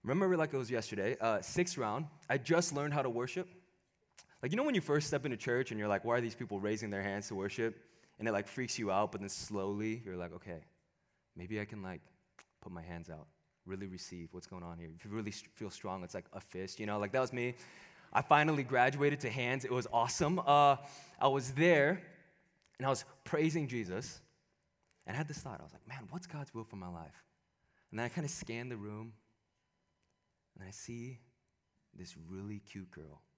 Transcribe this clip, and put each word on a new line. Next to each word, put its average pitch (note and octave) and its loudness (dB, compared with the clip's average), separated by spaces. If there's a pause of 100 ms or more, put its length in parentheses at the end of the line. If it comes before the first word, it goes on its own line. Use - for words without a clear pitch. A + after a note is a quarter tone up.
Remember F#3 4
like D#3 2
it C#3 -2
was B2 -2
yesterday. A2+ 0
Uh, A2 4
sixth F3 0
round. A#2+ 0 (220)
I C3 4
just D#3+ 4
learned D3 0
how C#3+ 2
to C3 0
worship. B2 -2 (920)
Like, C3+ -2
you G3 0
know C4+ 2
when C#4+ 2
you F#3 4
first D3+ 2
step C#3 0
into B2+ -2
church B2 0
and A2 -4
you're G#2 0
like, G2+ 2
"Why A#2 4
are B2 4
these A2+ -2
people G2+ -6
raising G#2 0
their G2 -2
hands G2+ -4
to G#2 -6
worship?" G#2+ -2 (380)
And A2 -4
it, A2+ 2
like, G#2 0
freaks B2 -4
you G2+ 0
out, G2+ 4
but G2 -6
then G2 -6
slowly G#2 -2
you're F#2 -8
like, F2 -6
"Okay, E2+ -12 (720)
maybe G2+ -6
I G#2 -4
can, G#2 -12
like, F2+ -8 (600)
put F#2 -14
my E2+ -10
hands E2+ -12
out, D#2 -14 (360)
really F#2+ -8
receive F2+ -12
what's F2+ -14
going F2+ -12
on E2+ -10
here." E2+ -12
If E2+ -18
you G#2 -10
really G#2+ -4
st-, - -14
feel - -10
strong, F#2+ -8
it's F2 -12
like F2+ -8
a F#2+ -10
fist, F#2+ -8
you G#2+ -4
know? G#2 0
Like, G2+ -2
that C3 4
was B2 0
me. B2 -2 (580)
I C3 4
finally D3 6
graduated C#3 4
to A#2+ -2
hands. B2 0
It B2+ -4
was B2 2
awesome. D3 4
Uh, C#3+ 8 (420)
I C#3 8
was C3+ 2
there, D#3+ 6 (760)
and C3 -2
I C#3 4
was C3+ 2 (180)
praising D#3 2
Jesus, A2 -4 (840)
and G#2 -6
I C3 -2
had D3 -4
this D3 -8
thought. A2+ -10
I - -16
was - -18
like, - -20
"Man, A#2+ -12
what's F3+ -8
God's D3 -10
will A2+ -6
for A2 -14
my F#2 -8
life?" E2 -12 (680)
And A2 -4
then A#2+ 0
I - -4
kinda D3+ -4
scanned A#2+ -6
the A#2 -6
room, G#2+ -10 (1400)
and F#2+ -14
I - -12
see A#2+ -10 (760)
this F2+ -14 (140)
really G2+ -8
cute F#2+ -12
girl. D2+ -16 (160)